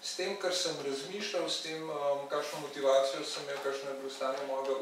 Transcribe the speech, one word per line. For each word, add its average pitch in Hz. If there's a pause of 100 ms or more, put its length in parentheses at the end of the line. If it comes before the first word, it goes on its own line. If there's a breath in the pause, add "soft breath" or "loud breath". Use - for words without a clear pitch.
s -
tem, 190
kar 180
sem 160 (100)
razmišljal, 175
s -
tem, 160
um, 143
kakšno 151
motivacijo 139
sem 151
imel, 139
kakšno 139
je 135
bilo 135
stanje 135
mojega 135